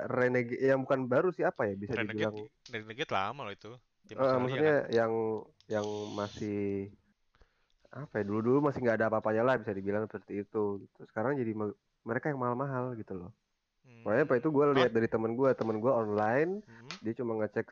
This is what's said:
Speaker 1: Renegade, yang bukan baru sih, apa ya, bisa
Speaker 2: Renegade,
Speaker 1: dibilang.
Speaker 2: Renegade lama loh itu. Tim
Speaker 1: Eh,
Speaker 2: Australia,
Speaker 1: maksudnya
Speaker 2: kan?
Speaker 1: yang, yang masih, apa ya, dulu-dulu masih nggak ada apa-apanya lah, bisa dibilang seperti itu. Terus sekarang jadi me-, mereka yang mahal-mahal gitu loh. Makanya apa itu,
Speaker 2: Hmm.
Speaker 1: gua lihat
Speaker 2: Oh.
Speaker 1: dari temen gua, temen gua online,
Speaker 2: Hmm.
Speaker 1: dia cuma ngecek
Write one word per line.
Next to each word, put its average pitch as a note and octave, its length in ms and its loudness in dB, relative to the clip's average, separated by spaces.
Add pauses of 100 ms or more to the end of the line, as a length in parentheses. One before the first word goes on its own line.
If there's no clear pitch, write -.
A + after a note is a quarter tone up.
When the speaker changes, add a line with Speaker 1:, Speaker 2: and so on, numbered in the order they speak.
Speaker 1:
Renegade, B2 540 0
yang C3+ 220 4
bukan C3 260 0
baru D3+ 220 2
sih, E3+ 120 -4
apa D3+ 240 0
ya, G2+ 80 -2
bisa G2+ 200 -6
Speaker 2:
Renegade, G#2+ 420 -2
Speaker 1:
dibilang. - 0 - (320)
Speaker 2:
Renegade A2 460 -8
lama G#2 280 -2
loh G2+ 120 -8
itu. G#2 160 -16 (340)
Tim A2 100 -16
Speaker 1:
Eh, A2+ 60 -6
Speaker 2:
Australia, C3 220 2
Speaker 1:
maksudnya C#3 340 2
Speaker 2:
kan? - 160 0
Speaker 1:
yang, A2+ 200 4 (560)
yang G#2+ 180 -2 (260)
masih, G#2 480 -4 (1300)
apa C#3 240 -14
ya, G#2 120 0
dulu-dulu A2 360 2
masih C#3+ 200 0
nggak A2+ 180 2
ada A2 100 2
apa-apanya A2 340 0
lah, C3 140 4
bisa G#2+ 160 -6
dibilang G2 320 -2
seperti G2+ 400 -8
itu. G2+ 480 -4
Terus - 160 -20
sekarang A#2+ 260 -2
jadi A#2 180 -2
me-, G#2 240 -4 (280)
mereka A#2+ 240 -4
yang C#3 100 -2
mahal-mahal B2+ 560 -2
gitu G2+ 220 -10
loh. F2+ 160 -12 (680)
Makanya A#2+ 300 2
apa - 80 4
itu, D#3+ 120 0
Speaker 2:
Hmm. D#3 60 2
Speaker 1:
gua C#3+ 160 6
lihat B2+ 220 6
Speaker 2:
Oh. - 20 -4
Speaker 1:
dari A2+ 160 4
temen A2+ 240 0
gua, C3 180 4
temen A2+ 280 0
gua B2+ 160 2
online, A#2 640 2
Speaker 2:
Hmm. A#2 400 -18
Speaker 1:
dia A#2 160 -4
cuma A#2 180 -4
ngecek G#2+ 380 -2